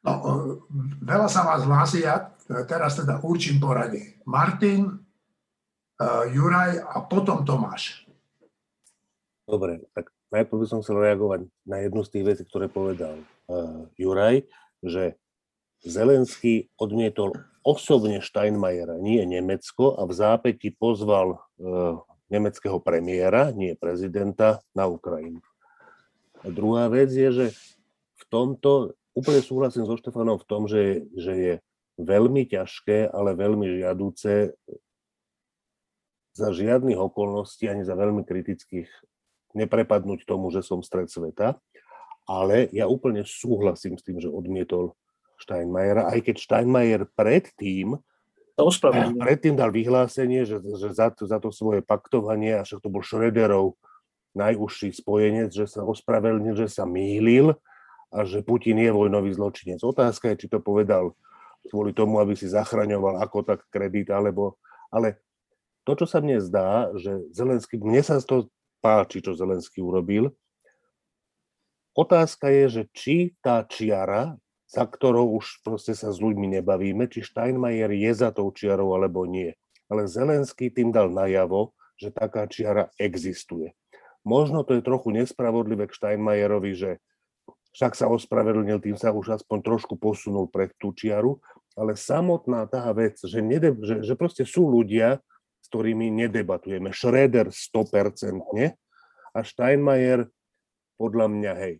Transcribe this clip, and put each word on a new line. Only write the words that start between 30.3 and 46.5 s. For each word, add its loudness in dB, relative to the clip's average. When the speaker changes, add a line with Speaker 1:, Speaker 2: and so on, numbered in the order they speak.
Speaker 2:
v -12
tom, -2
že, 0
že -6
je 0
veľmi 4
ťažké, -2
ale 0
veľmi 0
žiaduce -2
za -2
žiadnych 2
okolností, -4
ani -6
za -4
veľmi 0
kritických, -8
neprepadnúť 0
tomu, -2
že -2
som -6
stred -6
sveta. -4
Ale 2
ja 2
úplne 0
súhlasím -2
s -18
tým, -8
že -6
odmietol -4
Steinmeiera, 0
aj 0
keď 0
Steinmeier 2